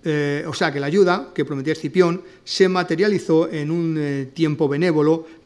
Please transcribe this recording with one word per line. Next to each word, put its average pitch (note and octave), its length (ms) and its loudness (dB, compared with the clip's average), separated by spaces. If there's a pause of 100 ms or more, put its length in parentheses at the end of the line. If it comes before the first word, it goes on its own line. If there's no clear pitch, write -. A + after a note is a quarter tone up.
eh, D3 460 -2
o D3 60 -6
sea, D#3+ 180 0
que C#3+ 80 -4
la C#3 60 -4
ayuda F#3 480 2
que D3+ 100 0
prometía C#3+ 300 -4
Escipión E3+ 480 0 (200)
se - 260 2
materializó F3 800 0
en D3+ 220 -6
un, E3 280 -2
eh, C#3 340 -4
tiempo D#3 340 0
benévolo D#3 600 2 (200)